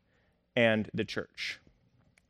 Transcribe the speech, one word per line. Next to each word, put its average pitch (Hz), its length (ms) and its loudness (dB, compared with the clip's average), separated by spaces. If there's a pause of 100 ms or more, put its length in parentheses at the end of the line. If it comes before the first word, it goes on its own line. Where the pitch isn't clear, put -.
(560)
and 110 360 2
the 110 120 -2
church. - 560 -10 (680)